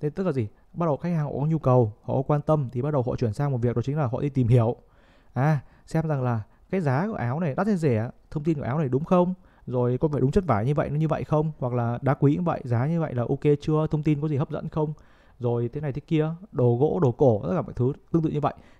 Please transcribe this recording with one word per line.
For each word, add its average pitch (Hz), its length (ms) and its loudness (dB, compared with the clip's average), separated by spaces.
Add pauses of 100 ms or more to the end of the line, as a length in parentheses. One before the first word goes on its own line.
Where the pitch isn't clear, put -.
thế 147 100 -4
tức 190 160 -4
là 165 60 2
gì? 117 160 -2 (240)
Bắt 170 140 -2
đầu 156 100 2
khách 170 120 -6
hàng 160 160 0
họ 139 60 -4 (100)
có 147 60 0
nhu 160 120 0
cầu, 127 340 4 (100)
họ 120 120 -6
có 131 80 0
quan 147 200 0
tâm 151 300 0
thì 123 100 -4
bắt 147 80 -4
đầu 139 120 0
họ 127 140 -4
chuyển 113 160 -2
sang 143 200 -2
một 123 60 -2
việc, 117 180 0
đó 117 60 0
chính 139 140 -4
là 151 100 0
họ 117 140 -4
đi 147 80 -2
tìm 131 200 0
hiểu. 120 280 4 (560)
À, 143 280 0 (260)
xem 160 220 -2
rằng 139 140 -2
là 120 200 -2 (280)
cái 190 100 -2
giá 143 260 0
của 220 80 -6
áo 123 260 -4
này 147 140 -2
đắt 196 120 -2
hay 214 100 2
rẻ, 127 340 0 (200)
thông 151 140 -6
tin 156 140 0
của 120 60 -6
áo 127 140 -2
này 147 100 -2
đúng 135 160 0
không? 180 300 2 (320)
Rồi 123 320 0
có 160 100 0
phải 147 120 -2
đúng 131 100 2
chất 196 160 2
vải 110 180 2
như 147 100 0
vậy, 143 160 -2
nó 143 60 -4
như 156 120 0
vậy 131 160 -4
không? 156 340 0
Hoặc 123 140 -4
là 120 300 -2
đá 135 120 2
quý 147 220 4
cũng 180 80 -2
vậy, 165 200 -2
giá 120 220 0
như 165 140 0
vậy 151 140 -4
là 120 140 0
ok - 120 -2 (200)
chưa? 156 300 0
Thông 151 120 -2
tin 151 180 2
có 156 80 -4
gì 151 80 -2
hấp 151 140 -2
dẫn - 180 -8
không? 156 240 -2 (480)
Rồi 120 320 0
thế 147 80 -8
này 147 120 -4
thế 143 80 -8
kia, 156 300 0 (220)
đồ 120 240 4
gỗ, 151 260 2
đồ 123 100 4
cổ, 113 300 4
tất 175 120 -2
cả 151 80 0
mọi - 140 -12
thứ 123 160 0 (200)
tương 165 100 2
tự 156 80 0
như 147 100 -4
vậy. 139 140 -2 (260)